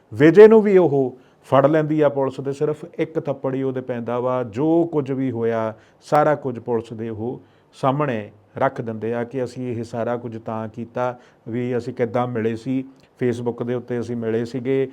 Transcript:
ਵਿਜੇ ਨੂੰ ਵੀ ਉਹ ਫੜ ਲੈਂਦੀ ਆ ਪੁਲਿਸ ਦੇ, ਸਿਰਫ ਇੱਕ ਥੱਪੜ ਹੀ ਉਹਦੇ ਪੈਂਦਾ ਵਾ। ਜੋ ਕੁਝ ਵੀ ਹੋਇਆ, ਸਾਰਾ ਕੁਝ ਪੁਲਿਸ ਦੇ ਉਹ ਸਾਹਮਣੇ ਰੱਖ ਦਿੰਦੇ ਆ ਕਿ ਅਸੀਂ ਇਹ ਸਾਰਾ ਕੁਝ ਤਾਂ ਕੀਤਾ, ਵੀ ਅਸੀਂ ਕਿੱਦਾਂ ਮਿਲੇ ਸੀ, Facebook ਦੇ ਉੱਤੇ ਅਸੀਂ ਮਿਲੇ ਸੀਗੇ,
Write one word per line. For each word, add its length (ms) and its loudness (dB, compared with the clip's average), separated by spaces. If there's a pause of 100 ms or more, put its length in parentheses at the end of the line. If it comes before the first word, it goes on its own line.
(140)
ਵਿਜੇ 340 10
ਨੂੰ 140 8
ਵੀ 160 6
ਉਹ 380 2 (280)
ਫੜ 220 4
ਲੈਂਦੀ 340 2
ਆ 80 6
ਪੁਲਿਸ 320 -4
ਦੇ, 120 -6
ਸਿਰਫ 320 -4 (140)
ਇੱਕ 220 -4
ਥੱਪੜ 340 -4
ਹੀ 80 -4
ਉਹਦੇ 180 -4
ਪੈਂਦਾ 400 -4
ਵਾ। 220 -2
ਜੋ 420 0
ਕੁਝ 280 -4
ਵੀ 180 -4
ਹੋਇਆ, 440 -2 (260)
ਸਾਰਾ 340 2
ਕੁਝ 240 -6
ਪੁਲਿਸ 340 -4
ਦੇ 160 -8
ਉਹ 320 -8 (320)
ਸਾਹਮਣੇ 580 -2 (280)
ਰੱਖ 220 -2
ਦਿੰਦੇ 340 -6
ਆ 100 -4
ਕਿ 200 -6
ਅਸੀਂ 320 -8
ਇਹ 80 -6
ਸਾਰਾ 320 -4
ਕੁਝ 220 -10
ਤਾਂ 300 -8
ਕੀਤਾ, 500 -6 (300)
ਵੀ 280 -4
ਅਸੀਂ 180 -6
ਕਿੱਦਾਂ 320 -2
ਮਿਲੇ 300 -2
ਸੀ, 280 -4 (380)
Facebook 420 -2
ਦੇ 100 -4
ਉੱਤੇ 260 -4
ਅਸੀਂ 160 -6
ਮਿਲੇ 280 -2
ਸੀਗੇ, 480 -2